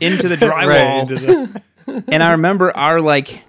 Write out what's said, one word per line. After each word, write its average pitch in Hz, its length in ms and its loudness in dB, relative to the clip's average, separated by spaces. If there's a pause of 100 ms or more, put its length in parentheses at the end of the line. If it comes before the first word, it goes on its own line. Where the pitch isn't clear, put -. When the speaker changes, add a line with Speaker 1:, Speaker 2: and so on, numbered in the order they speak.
Speaker 1:
into 180 280 -2
the 175 80 -2
Speaker 2:
<laughs> 151 100 2
Right, 160 200 0
Speaker 1:
drywall. 135 440 2
Speaker 2:
into 131 60 -4
the 262 840 -4 (100)
Speaker 1:
And 156 100 2
I 170 80 2
remember 180 460 0
our, 160 240 0
like, 147 480 -2